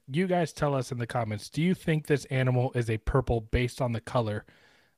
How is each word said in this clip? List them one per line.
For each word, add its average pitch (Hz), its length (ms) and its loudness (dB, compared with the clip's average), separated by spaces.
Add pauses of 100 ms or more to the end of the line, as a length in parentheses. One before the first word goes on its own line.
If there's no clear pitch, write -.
(100)
you 175 160 2
guys 175 260 0
tell 143 220 0
us 131 180 -2
in 120 60 -4
the 117 80 -2
comments, 107 440 -4
do 147 120 -2
you 180 120 4
think 156 320 0
this 143 200 2
animal 127 480 2
is 117 160 0
a 110 80 0
purple 123 420 0
based 123 400 -2
on 123 120 0
the 110 80 -2
color? 107 440 -2 (540)